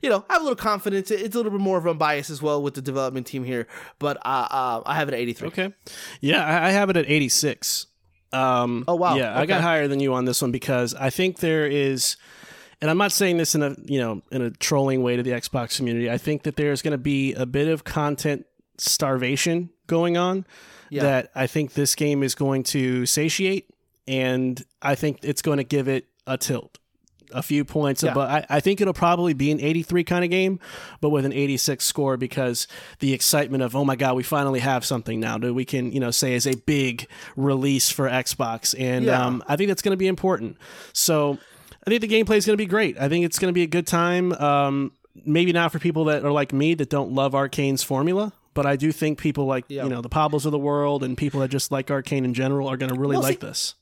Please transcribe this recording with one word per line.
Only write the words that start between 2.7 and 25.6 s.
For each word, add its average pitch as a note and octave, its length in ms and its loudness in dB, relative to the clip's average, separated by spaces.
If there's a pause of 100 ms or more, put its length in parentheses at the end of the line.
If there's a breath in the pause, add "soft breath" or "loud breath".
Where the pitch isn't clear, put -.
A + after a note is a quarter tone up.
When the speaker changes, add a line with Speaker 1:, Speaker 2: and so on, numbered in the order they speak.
Speaker 1:
the C#3 80 -10
development C3 460 -4
team C3 160 -6
here, B2 240 -4 (320 loud breath)
but, C#3+ 260 -2
uh, B2+ 240 0
uh, B2+ 340 -2
I C#3+ 120 -4
have D3+ 140 0
it C3+ 40 -2
at A#2+ 60 -4
eighty-three. A#2+ 300 -4
Speaker 2:
Okay. F#3 240 -6 (480 loud breath)
Yeah, E3 220 2
I, E3 260 2
I - 20 4
have G3+ 180 2
it F3+ 80 4
at D#3+ 100 2
eighty-six. D3 800 0 (480)
Um, B2 540 2
Speaker 1:
Oh, F3 80 2
wow. E3+ 200 2
Speaker 2:
yeah, A#2+ 240 0
I D3 60 2
got F#3 120 2
Speaker 1:
Okay. E3 60 2
Speaker 2:
higher D#3+ 240 2
than C#3 120 0
you C#3 160 2
on B2+ 100 0
this B2 160 0
one B2+ 100 0
because B2 440 -2
I C3+ 160 -2
think F#3 280 0
there D#3+ 280 2
is, C#3 500 0 (640 loud breath)
and D3+ 80 0
I'm E3 80 2
not G3+ 140 2
saying F3+ 260 2
this D#3+ 160 0
in D3+ 100 2
a, C#3 120 -2 (100)
you C#3 140 0
know, A2+ 220 -4 (100)
in C3 100 -2
a A#2+ 80 -2
trolling C3+ 540 0
way B2 140 2
to B2 60 0
the B2+ 80 -2
Xbox A#2+ 460 -4
community. A#2+ 320 0
I A#2+ 80 -2
think D3+ 260 -4
that D3 120 -4
there's D3 260 0
gonna D3+ 160 -2
be C3+ 380 0
a B2+ 100 -2
bit C#3 220 0
of D#3+ 160 0
content D3 640 -2 (460)
starvation C#3+ 800 0 (180)
going E3+ 300 2
on F#3 280 0 (440 loud breath)
Speaker 1:
Yeah. C#3+ 140 -2
Speaker 2:
that C3+ 320 2
I C3 120 0
think D3+ 260 -2
this C#3+ 220 0
game D3 280 2
is C3 120 -2
going C3+ 280 0
to B2+ 420 0
satiate, F#3 600 0 (400)
and B2+ 560 0 (180)
I C#3+ 140 2
think D3 280 -2
it's C#3+ 180 -2
gonna C#3+ 220 0